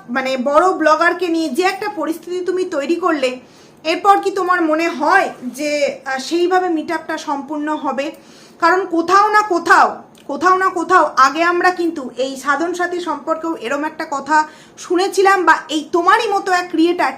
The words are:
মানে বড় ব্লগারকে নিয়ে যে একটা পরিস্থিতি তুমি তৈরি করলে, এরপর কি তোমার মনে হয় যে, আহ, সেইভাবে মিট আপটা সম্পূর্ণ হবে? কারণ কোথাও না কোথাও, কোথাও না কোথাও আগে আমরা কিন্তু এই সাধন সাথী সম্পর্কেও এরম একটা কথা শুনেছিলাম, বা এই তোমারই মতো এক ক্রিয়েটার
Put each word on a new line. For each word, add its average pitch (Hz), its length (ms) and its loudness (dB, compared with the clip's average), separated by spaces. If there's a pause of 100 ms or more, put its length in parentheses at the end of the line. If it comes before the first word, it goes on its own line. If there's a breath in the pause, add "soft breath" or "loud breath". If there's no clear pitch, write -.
(100)
মানে 262 260 -2
বড় 294 360 2
ব্লগারকে 330 560 2
নিয়ে 330 200 -2
যে 254 140 -2
একটা 392 340 -2
পরিস্থিতি 339 480 -6
তুমি 359 200 -2
তৈরি 294 300 -4
করলে, 294 460 -2 (440 loud breath)
এরপর 359 340 2
কি 392 120 -2
তোমার 359 320 0
মনে 320 260 0
হয় 330 440 2 (120)
যে, 285 600 -4
আহ, 269 140 -4
সেইভাবে 349 500 0
মিট 320 220 -4
আপটা 320 280 -6
সম্পূর্ণ 302 580 -6
হবে? 285 340 -4 (500 loud breath)
কারণ 359 260 2
কোথাও 370 460 2
না 427 100 4
কোথাও, 339 600 2 (240)
কোথাও 330 320 2
না 381 100 2
কোথাও 330 480 2
আগে 285 260 4
আমরা 349 280 2
কিন্তু 330 460 -4
এই 269 200 -4
সাধন 302 380 -2
সাথী 359 260 -4
সম্পর্কেও 320 560 -4
এরম 277 280 -4
একটা 311 260 -8
কথা 294 380 0 (300 loud breath)
শুনেছিলাম, 381 680 2
বা 320 140 6 (100)
এই 294 240 -4
তোমারই 392 360 2
মতো 392 240 0
এক 359 180 0
ক্রিয়েটার 330 480 2